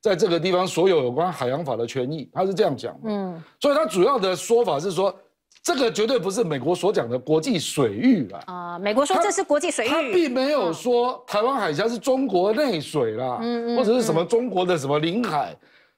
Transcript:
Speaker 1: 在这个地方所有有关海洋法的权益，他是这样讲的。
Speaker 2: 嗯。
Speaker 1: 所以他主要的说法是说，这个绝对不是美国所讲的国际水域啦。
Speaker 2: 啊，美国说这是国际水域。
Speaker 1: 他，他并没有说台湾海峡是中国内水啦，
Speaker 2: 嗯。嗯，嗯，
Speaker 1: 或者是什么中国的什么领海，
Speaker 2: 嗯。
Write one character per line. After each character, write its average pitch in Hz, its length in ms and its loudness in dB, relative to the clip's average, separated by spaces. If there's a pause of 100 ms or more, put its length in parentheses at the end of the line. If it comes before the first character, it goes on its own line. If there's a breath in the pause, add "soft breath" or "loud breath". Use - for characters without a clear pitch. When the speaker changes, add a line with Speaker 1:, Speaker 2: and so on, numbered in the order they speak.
Speaker 1:
在 208 120 2
这 185 140 2
个 170 100 2
地 170 140 0
方 180 160 2
所 160 220 2
有 165 140 4
有 123 60 0
关 160 220 0
海 135 160 -4
洋 143 160 -2
法 131 140 -4
的 117 100 -2
权 127 240 -4
益， 151 220 -10
他 185 120 0
是 196 80 0
这 175 80 2
样 165 140 0
讲 - 200 -8
的。 - 100 -20
Speaker 2:
嗯。 190 360 -6 (160 loud breath)
Speaker 1:
所 285 140 2
以 - 20 4
他 311 120 2
主 180 180 2
要 254 160 4
的 185 160 0
说 233 300 2
法 160 120 0
是 180 140 -4
说， 185 240 0 (480)
这 349 120 0
个 254 140 2
绝 202 160 0
对 240 140 2
不 185 100 -4
是 208 140 0
美 151 160 -2
国 151 160 0
所 175 160 0
讲 139 180 -2
的 123 80 -2
国 151 220 0
际 214 180 0
水 127 360 0
域 175 340 4
啦。 92 200 -16
Speaker 2:
啊， 180 300 -10
美 202 160 -2
国 269 120 2
说 370 180 2
这 403 80 2
是 392 100 0
国 294 160 2
际 302 140 -2
水 - 140 -2
域。 - 20 -2
Speaker 1:
他， 302 140 0
他 262 100 -4
并 339 180 2
没 262 220 0
有 202 220 0
说 247 520 0
台 208 160 0
湾 262 140 2
海 202 160 -2
峡 175 160 0
是 233 100 -4
中 262 300 0
国 185 240 2
内 220 300 0
水 127 300 -2
啦， 123 300 -4
Speaker 2:
嗯。 233 260 -4
嗯， 240 80 -2
嗯， - 20 0
Speaker 1:
或 254 80 4
者 214 80 4
是 247 80 2
什 - 120 0
么 165 120 2
中 233 240 0
国 185 160 0
的 180 120 2
什 135 80 -6
么 143 140 2
领 170 240 -2
海， 143 300 -2
Speaker 2:
嗯。 - 140 -20 (300 soft breath)